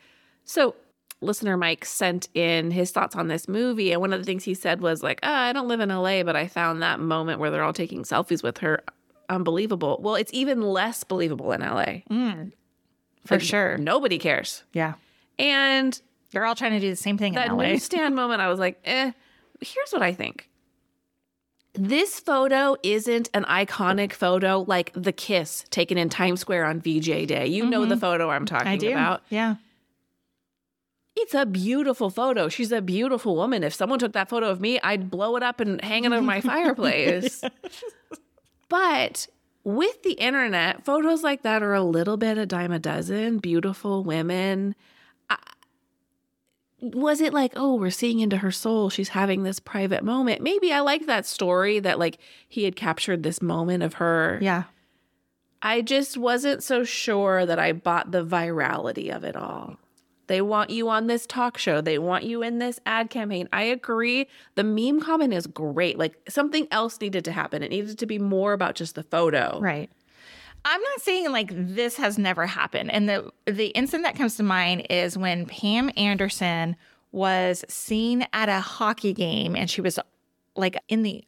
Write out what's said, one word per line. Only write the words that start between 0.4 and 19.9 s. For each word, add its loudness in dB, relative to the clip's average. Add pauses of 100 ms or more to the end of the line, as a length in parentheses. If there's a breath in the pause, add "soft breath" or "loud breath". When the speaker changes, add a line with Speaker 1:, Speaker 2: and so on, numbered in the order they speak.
Speaker 1:
So 2 (460)
listener 0
Mike 0
sent -2
in 2
his 0
thoughts 0
on -2
this -4
movie, 0
and 2
one 0
of 0
the -6
things -4
he -4
said -2
was, 0
like, -4
"Oh, 0
I 0
don't -2
live 0
in 0
L 0
A, 2
but 0
I 0
found -2
that 0
moment -2
where 0
they're 0
all 0
taking -6
selfies -2
with -2
her -2 (460)
unbelievable." 0
Well, -2
it's -2
even 0
less -2
believable -2
in -2
L -2
A. -4
Speaker 2:
Mm. -4 (760)
For 4
Speaker 1:
Like, 2
Speaker 2:
sure. 0
Speaker 1:
nobody 2
cares. -2 (100)
Speaker 2:
Yeah. -2 (440 soft breath)
Speaker 1:
And 2 (320)
Speaker 2:
They're 0
all 0
trying 0
to 2
do 0
the -2
same 0
thing 0
in -2
Speaker 1:
that 0
Speaker 2:
L 0
A. 2
Speaker 1:
newsstand 0
moment, 0
I 2
was 0
like, 0
"Eh." 0 (480 soft breath)
Here's -6